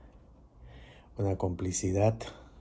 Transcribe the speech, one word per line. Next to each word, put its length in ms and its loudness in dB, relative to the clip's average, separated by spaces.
una 200 2
complicidad 800 2